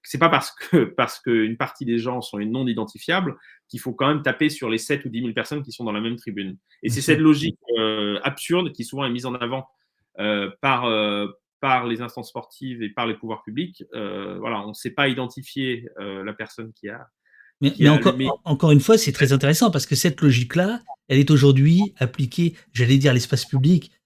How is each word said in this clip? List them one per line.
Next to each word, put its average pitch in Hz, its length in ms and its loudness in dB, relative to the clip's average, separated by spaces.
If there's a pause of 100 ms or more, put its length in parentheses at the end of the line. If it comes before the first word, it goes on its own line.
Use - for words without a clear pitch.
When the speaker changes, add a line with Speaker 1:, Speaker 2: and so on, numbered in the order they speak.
Speaker 1:
c'est - 160 -10
pas 165 100 4
parce 139 240 0
que, - 320 0
<laughs> - 120 -8
parce - 240 -4
qu'une 113 360 0
partie - 280 -8
des 117 140 -2
gens 123 220 -6
sont - 180 -12
non 117 280 -4
identifiables 127 680 -4 (320)
qu'il - 120 -14
faut 120 140 -8
quand 139 140 0
même 147 140 0
taper 139 260 0
sur 139 200 -8
les 113 100 0
sept 143 260 -6
ou 135 40 -8
dix 117 140 -8
mille 113 120 -6
personnes 147 280 -6
qui - 100 -16
sont 123 120 -12
dans 110 80 -6
la 104 80 -4
même 117 160 -6
tribune. 98 420 -12 (240)
Et 143 60 -4
Speaker 2:
Bien 117 60 -4
Speaker 1:
c'est 143 60 -4
Speaker 2:
sûr. 147 140 4
Speaker 1:
cette 156 60 2
logique, 151 380 0 (200)
euh, 107 460 -2
absurde 165 480 -4
qui 117 120 -10
souvent 139 220 -8
est 123 40 -4
mise 123 160 -8
en 123 80 -8
avant, 123 340 -8 (500)
euh, 101 320 -2 (100)
par, 127 240 0
euh, 104 440 -2 (320)
par 127 260 0
les 117 160 -6
instances 120 260 -14
sportives 123 540 -14
et 107 80 -6
par 117 160 -4
les 113 80 -4
pouvoirs 110 280 -12
publics. 160 400 -10 (120)
Euh, 98 440 -10
voilà, 107 280 -8
on 107 60 -14
sait - 200 -12
pas 143 160 0
identifier, 127 800 -8 (100)
euh, 98 240 -10
la 104 100 -10
personne 110 420 -14
qui - 140 -16
a, 117 200 -16 (520)
Speaker 2:
Mais, 143 120 2
Speaker 1:
qui - 100 -2
Speaker 2:
mais 147 60 8
Speaker 1:
a 151 60 8
Speaker 2:
encore, 127 200 4
Speaker 1:
allumé. 131 140 -2
Speaker 2:
en-, - 160 -4
encore 156 260 2
une 147 100 8
fois, 220 180 6
c'est 151 140 -2
très 139 200 2
intéressant 156 400 4
parce 139 120 -2
que 143 120 -2
cette 160 240 0
logique-là, 160 600 2 (280)
elle 135 100 4
est 143 120 6
aujourd'hui 147 680 6
appliquée, 147 560 -2 (180)
j'allais 123 260 4
dire, 135 140 4
à - 20 4
l'espace 123 300 0
public, 143 480 2 (140)